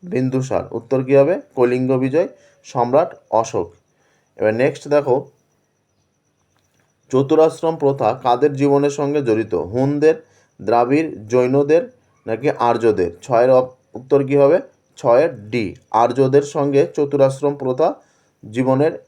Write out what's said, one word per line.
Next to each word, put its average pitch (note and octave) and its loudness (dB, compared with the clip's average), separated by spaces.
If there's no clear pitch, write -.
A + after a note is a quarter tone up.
বিন্দুসার। B2+ -2
উত্তর C3 -4
কী C3 2
হবে? D3+ 4
কলিঙ্গ B2+ 0
বিজয়, C3+ -2
সম্রাট C3 0
অশোক। G#2+ -2
এবার A2 0
নেক্সট C#3 -2
দেখো, C#3+ 0
চতুরাশ্রম D#3 2
প্রথা C3+ 0
কাদের B2 0
জীবনের C#3+ 2
সঙ্গে C#3+ -4
জড়িত? A2 -2
হুনদের, C3+ 0
দ্রাবিড়, A#2+ -2
জৈনদের C#3 0
নাকি A#2 -4
আর্যদের? A2 0
ছয়ের B2 2
অপ-, B2+ 2
উত্তর C#3 -2
কী C3+ -2
হবে? C#3+ 4
ছয়ের A#2+ 0
ডি, A2 -4
আর্যদের C3 2
সঙ্গে C#3+ 0
চতুরাশ্রম C#3+ 0
প্রথা C#3 -2
জীবনের C3 0